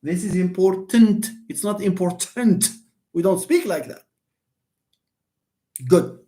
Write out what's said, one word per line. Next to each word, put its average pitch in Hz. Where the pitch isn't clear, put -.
This 180
is 190
important. 190
It's -
not 202
important. 185
We 170
don't 185
speak 339
like 156
that. -
Good. 175